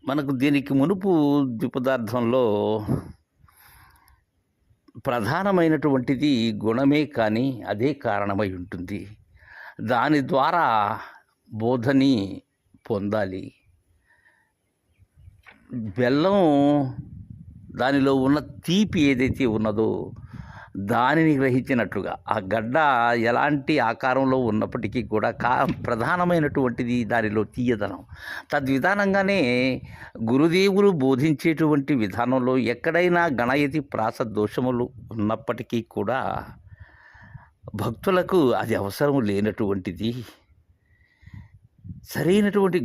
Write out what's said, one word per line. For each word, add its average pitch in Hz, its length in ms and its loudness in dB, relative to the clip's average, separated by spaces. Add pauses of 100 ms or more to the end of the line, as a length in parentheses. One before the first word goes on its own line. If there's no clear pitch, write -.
మనకు 143 280 -2 (120)
దీనికి 143 380 2
మునుపు 185 320 2 (480)
ద్విపదార్థంలో 123 840 0 (2500)
ప్రధానమైనటువంటిది 143 1300 2 (320)
గుణమే, 135 360 2 (180)
కానీ 113 260 2 (280)
అదే 107 180 0 (140)
కారణమై 101 440 -2 (100)
ఉంటుంది. 90 420 -10 (920)
దాని 139 280 2 (120)
ద్వారా 151 340 2 (840)
బోధని 127 680 2 (760)
పొందాలి. 101 540 -2 (2500)
బెల్లం 147 420 2 (1400)
దానిలో 135 320 4 (120)
ఉన్న 143 120 4 (300)
తీపి 190 320 2 (120)
ఏదైతే 127 340 0 (120)
ఉన్నదో 107 320 0 (1000)
దానిని 147 480 4
గ్రహించినట్లుగా, 120 720 0 (220)
ఆ - 20 2 (160)
గడ్డ 113 240 -2 (540)
ఎలాంటి 139 440 0 (140)
ఆకారంలో 131 500 0 (120)
ఉన్నప్పటికీ 107 520 -2 (120)
కూడా 107 160 0 (120)
కా-, 135 320 0 (120)
ప్రధానమైనటువంటిది 131 1120 0 (140)
దానిలో 110 300 0 (140)
తీయదనం. 101 460 -2 (500)
తద్విధానంగానే 190 880 0 (920)
గురుదేవులు 185 600 4 (140)
బోధించేటువంటి 147 1000 2
విధానంలో 123 500 0 (200)
ఎక్కడైనా 170 500 2 (160)
గణయతి 139 420 0 (140)
ప్రాస 110 220 -2 (200)
దోషములు 123 480 0 (300)
ఉన్నప్పటికీ 113 640 -4 (160)
కూడా 107 240 -2 (1600)
భక్తులకు 175 580 0 (220)
అది 110 220 -2
అవసరం 139 340 0 (140)
లేనటువంటిది. 101 800 -2 (2000)
సరైనటువంటి 190 720 2